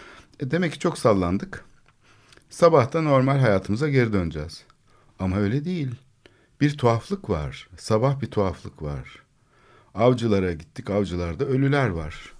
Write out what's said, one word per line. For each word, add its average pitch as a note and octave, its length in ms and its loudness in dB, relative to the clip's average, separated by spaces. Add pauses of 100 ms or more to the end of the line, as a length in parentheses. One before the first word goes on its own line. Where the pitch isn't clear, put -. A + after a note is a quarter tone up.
(400)
E, C3 120 -6
demek E3+ 220 -2
ki - 60 -14
çok - 180 -2
sallandık. F#2+ 680 0 (840)
Sabah D#3 440 4
da E3 80 0
normal C#3 360 2
hayatımıza A2+ 520 2
geri B2 240 2
döneceğiz. E2 500 -4 (560)
Ama F#2 180 -2
öyle A2+ 280 0
değil. D3+ 300 -4 (640)
Bir D3 160 2
tuhaflık B2 520 0
var. D2 480 -6
Sabah C3 440 0
bir A2 60 -6
tuhaflık - 540 -4
var. C#2+ 400 -10 (720)
Avcılara G#2+ 580 2
gittik. - 360 -14
Avcılarda F2 560 -2
ölüler C3+ 440 0
var. D#2+ 500 -8